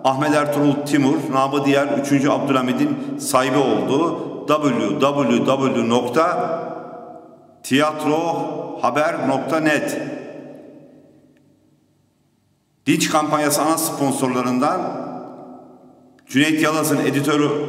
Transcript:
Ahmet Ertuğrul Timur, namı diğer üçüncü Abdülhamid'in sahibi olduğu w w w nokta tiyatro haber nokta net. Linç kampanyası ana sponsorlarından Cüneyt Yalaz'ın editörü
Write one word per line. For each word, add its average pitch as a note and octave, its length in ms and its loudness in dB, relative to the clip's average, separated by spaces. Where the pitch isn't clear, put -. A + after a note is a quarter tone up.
Ahmet C#3 300 2
Ertuğrul C#3+ 380 2
Timur, C#3+ 300 4
namı C3+ 320 2
diğer C#3 340 2
üçüncü C3+ 320 2
Abdülhamid'in C3 880 0
sahibi C3+ 380 2
olduğu C3+ 640 0
w A#2+ 540 0
w C3+ 440 2
w B2 440 0
nokta D#3+ 720 0
tiyatro D3+ 560 0
haber C#3 480 0
nokta D3 320 0
net. D#3 400 0
Linç - 220 2
kampanyası D3+ 520 0
ana D#3 160 2
sponsorlarından C3 1000 0
Cüneyt D#3 360 2
Yalaz'ın D3+ 360 2
editörü D3 500 0